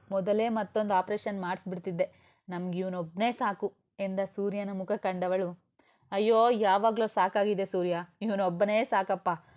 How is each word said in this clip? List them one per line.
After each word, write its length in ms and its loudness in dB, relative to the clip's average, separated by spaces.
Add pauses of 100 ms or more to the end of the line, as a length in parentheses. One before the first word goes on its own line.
(100)
ಮೊದಲೇ 380 2
ಮತ್ತೊಂದು 460 0
ಆಪರೇಷನ್ 460 0
ಮಾಡಿಸ್ಬಿಡ್ತಿದ್ದೆ, 680 -4 (400)
ನಮ್ಗೆ 300 -6
ಇವನೊಬ್ನೇ 540 -2
ಸಾಕು" 420 -4 (260)
ಎಂದ 240 -4
ಸೂರ್ಯನ 480 -4
ಮುಖ 200 -4
ಕಂಡವಳು, 760 -2 (420)
"ಅಯ್ಯೋ, 380 4
ಯಾವಾಗ್ಲೂ 560 2
ಸಾಕಾಗಿದೆ 580 2
ಸೂರ್ಯ, 420 -2 (160)
ಇವನೊಬ್ಬನೇ 640 2
ಸಾಕಪ್ಪ, 460 0 (260)